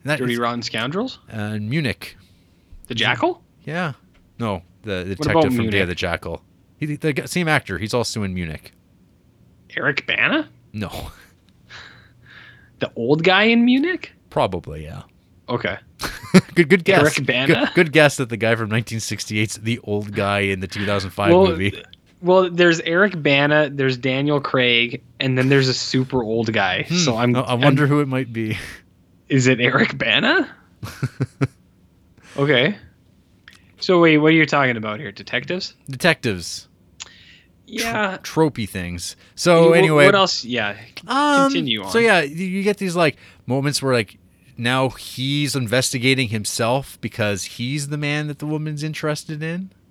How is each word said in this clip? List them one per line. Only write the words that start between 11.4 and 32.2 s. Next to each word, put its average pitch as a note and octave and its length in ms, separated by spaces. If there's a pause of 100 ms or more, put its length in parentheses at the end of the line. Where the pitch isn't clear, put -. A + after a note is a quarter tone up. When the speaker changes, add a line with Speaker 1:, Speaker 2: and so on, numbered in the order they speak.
Speaker 2:
The - 160
old C3+ 260
guy F#3+ 220
in A#3 200
Munich? C#4 480 (160)
Speaker 1:
Probably, F2 560
yeah. E2 180 (460)
Speaker 2:
Okay. A#2 300 (360)
Speaker 1:
<laughs> - 400
Good, E3+ 140
good F3 160
guess. F#3+ 180
Speaker 2:
Eric D3 240
Bana? C3 280 (120)
Speaker 1:
Good, - 80
good E3+ 180
guess D3 240
that B2 120
the A#2 80
guy A2 200
from A2+ 120
nineteen A2+ 300
sixty-eight's G#2+ 600
the A2+ 260
old G#2 280
guy G2+ 280
in G2 200
the F#2+ 60
two G2+ 180
thousand G2 260
five G2+ 220
Speaker 2:
Well, F#3 140
Speaker 1:
movie. G#2 340 (400)
Speaker 2:
well, F3+ 300
there's E3+ 300
Eric F3+ 420
Bana, D3 500
there's C3+ 240
Daniel C3+ 440
Craig, A#2+ 640 (180)
and C3 180
then B2+ 100
there's C3+ 200
a B2 60
super C3 500
old A2+ 280
guy. G2 300
Speaker 1:
Hmm. E3+ 140
Speaker 2:
So C#3+ 200
I'm, B2 200
Speaker 1:
I, B2+ 60
I B2 120
wonder C#3+ 300
Speaker 2:
I'm C3+ 40
Speaker 1:
who D3 120
it C#3+ 80
might C3 240
be. A2 260 (680)
Speaker 2:
Is C3 180
it B2+ 140
Eric C3 360
Bana? F3 540 (320)
Speaker 1:
<laughs> - 1500